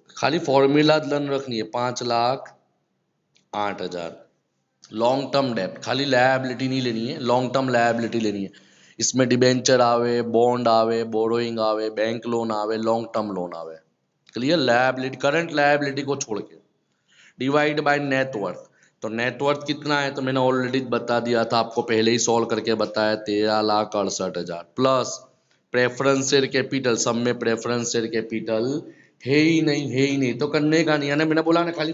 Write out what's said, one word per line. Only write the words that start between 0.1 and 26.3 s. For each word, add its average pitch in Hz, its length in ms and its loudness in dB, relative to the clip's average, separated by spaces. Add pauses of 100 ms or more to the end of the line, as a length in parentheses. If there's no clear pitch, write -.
खाली 143 220 0
formula 147 580 4
लर्न 143 320 -2
रखनी 135 280 -4
है, 110 60 -2 (100)
पाँच 123 300 -4
लाख 120 500 -2 (1000)
आठ 101 280 -4
हजार। 87 440 -10 (680)
Long 131 400 0
term 135 200 2
debt, 92 300 -6
खाली 127 220 -2
liability 131 600 2
नहीं 131 140 -2
लेनी 117 260 -2
है, 151 140 -8
Long 123 320 0
term 131 160 0
liability 117 500 2
लेनी 104 240 -2
है। 95 80 -8 (480)
इसमें 123 300 2
debenture 127 520 4
आवे, 120 400 2
bond 117 460 2
आवे, 113 440 4
borrowing 113 500 0
आवे, 110 300 0
bank 113 360 -2
loan 117 240 -2
आवे, 107 260 -2
long 113 360 0
term 107 200 -4
loan 90 220 -6
आवे। 80 200 -14 (580)
Clear? 135 260 0
Liability, 127 580 0
current 165 340 0
liability 143 500 2
को 139 140 -4
छोड़ 110 240 -6
के। 82 180 -14 (840)
Divide 147 400 0
by 147 220 2
net 135 400 -2
worth। 90 240 -8 (380)
तो 110 60 -6
net 120 320 -4
worth 143 260 0
कितना 147 340 -2
है, 139 120 -2
तो 139 80 -8
मैंने 131 180 0
already 127 500 0
बता 117 300 0
दिया 117 260 0
था 120 120 0
आपको, 117 240 0
पहले 110 300 2
ही 120 80 2
solve 117 260 0
करके 110 300 -2
बताया, 107 380 0 (140)
तेरह 107 340 0
लाख 107 340 0
अड़सठ 92 420 -4
हजार। 85 280 -8 (100)
Plus 127 420 0 (560)
preference 135 560 2
share 139 180 4